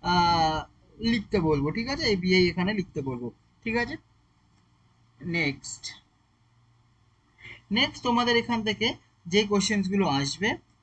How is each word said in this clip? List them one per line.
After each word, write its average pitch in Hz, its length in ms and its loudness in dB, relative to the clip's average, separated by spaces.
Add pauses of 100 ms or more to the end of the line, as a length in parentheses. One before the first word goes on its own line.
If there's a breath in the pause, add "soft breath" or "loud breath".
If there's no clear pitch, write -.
আহ, 170 640 2 (360)
লিখতে 226 400 0
বলবো, 151 320 2
ঠিক 233 180 -4
আছে? 285 140 -4
এবিএ 185 460 4
এখানে 180 240 -2
লিখতে 175 280 -4
বলবো, 120 300 -6 (320)
ঠিক 226 140 -2
আছে? 240 200 -4 (1200)
Next, 165 720 -6 (1800 soft breath)
Next 269 320 -2
তোমাদের 240 340 2
এখান 233 260 -2
থেকে 214 300 -2 (340)
যে 196 160 2
কোশ্চেনসগুলো 196 640 0
আসবে 143 480 -2 (280)